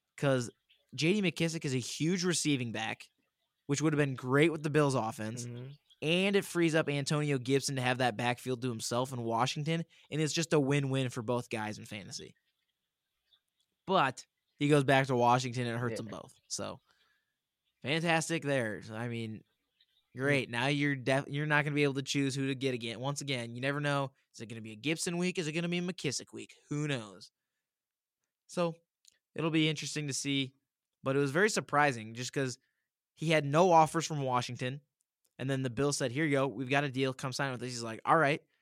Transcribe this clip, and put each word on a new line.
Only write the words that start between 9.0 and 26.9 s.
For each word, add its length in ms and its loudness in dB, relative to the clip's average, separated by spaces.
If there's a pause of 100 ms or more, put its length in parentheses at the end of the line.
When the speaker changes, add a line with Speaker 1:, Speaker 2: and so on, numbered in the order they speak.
Speaker 1:
in 100 -6
Washington, 600 0 (260)
and 100 -2
it's 120 0
just 200 -2
a 60 6
win-win 520 2
for 120 -8
both 260 -2
guys 300 -4
in 60 -14
fantasy. 500 -12 (1500)
But 400 2 (320)
he 80 2
goes 160 8
back 240 6
to 80 0
Washington, 540 4
and 80 -4
it 20 -2
hurts 140 -2
Speaker 2:
Yeah. 60 -4
Speaker 1:
them 80 -8
both. 280 -14 (140)
So, 320 -8 (1040)
fantastic 580 0
there. 480 -2
I 160 -6
mean, 380 -6 (720)
Speaker 2:
Mm. 20 -14
Speaker 1:
great. 320 0
Now 160 0
you're 300 0
def-, 320 0
you're 180 -4
not 180 2
gonna 120 -4
be 80 4
able 100 0
to 80 -4
choose 320 0
who 140 -2
to 80 -2
get 180 -2
again. 240 -6
Once 220 -4
again, 340 -6
you 60 -8
never 200 -2
know. 300 -2 (240)
Is 60 -14
it 60 -10
gonna 140 -12
be 120 -12
a 40 -14
Gibson 420 -2
week? 200 -2
Is 80 -2
it 60 -4
gonna 160 -2
be 100 -2
a 40 -4
McKissic 500 -6
week? 240 -14 (120)
Who 200 -2
knows? 420 -8 (1200)